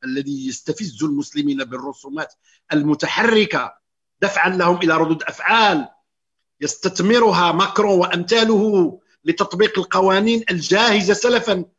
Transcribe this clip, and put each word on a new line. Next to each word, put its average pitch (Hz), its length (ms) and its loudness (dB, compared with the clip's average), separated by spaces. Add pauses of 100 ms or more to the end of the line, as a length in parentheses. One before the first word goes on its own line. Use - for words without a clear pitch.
الذي 135 440 -6
يستفز 147 560 -8
المسلمين 143 600 -4
بالرسومات 135 680 -12 (380)
المتحركة 151 1080 0 (440)
دفعاً 185 260 0
لهم 180 280 2
إلى 165 200 0
ردود 160 260 0
أفعال 185 680 0 (720)
يستثمرها 180 920 2
ماكرون 196 460 2
وأمثاله 196 1000 2 (260)
لتطبيق 190 540 0
القوانين 190 720 2
الجاهزة 202 640 2
سلفاً 226 500 0 (140)